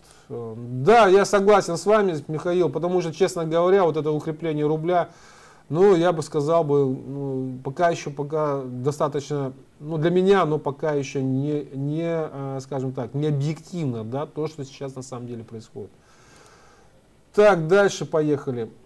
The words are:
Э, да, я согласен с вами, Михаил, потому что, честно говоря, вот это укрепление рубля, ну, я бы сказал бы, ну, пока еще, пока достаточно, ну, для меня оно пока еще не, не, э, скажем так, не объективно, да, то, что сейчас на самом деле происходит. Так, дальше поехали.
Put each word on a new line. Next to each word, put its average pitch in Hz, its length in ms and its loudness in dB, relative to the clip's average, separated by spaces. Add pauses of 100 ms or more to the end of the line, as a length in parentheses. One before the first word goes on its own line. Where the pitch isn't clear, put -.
(280)
Э, 117 300 -12
да, 131 500 4
я 190 160 6
согласен 196 540 2
с - 80 -10
вами, 196 420 2
Михаил, 170 420 0
потому 170 300 -2
что, 165 140 -4
честно 175 320 0
говоря, 175 400 4
вот 156 100 2
это 156 160 -2
укрепление 156 560 -2
рубля, 160 420 0 (600)
ну, 185 260 6
я 170 160 4
бы 160 100 -2
сказал 160 440 0
бы, 143 180 2
ну, 131 800 -6
пока 170 280 0
еще, 160 180 -8
пока 147 520 -4
достаточно, 135 920 -4 (260)
ну, 151 180 -8
для 156 120 0
меня 185 320 4
оно 151 180 0
пока 151 320 -4
еще 143 320 -4
не, 139 400 -2 (100)
не, 156 560 -4
э, 135 320 -10
скажем 131 300 -6
так, 127 220 -8
не 147 140 -2
объективно, 143 760 -4
да, 131 220 -6
то, 151 220 -6
что 156 180 -14
сейчас 135 300 -14
на 135 60 -12
самом 123 260 -12
деле 113 180 -12
происходит. 110 460 -16 (1400)
Так, 190 360 6
дальше 196 360 4
поехали. 143 640 -2 (160)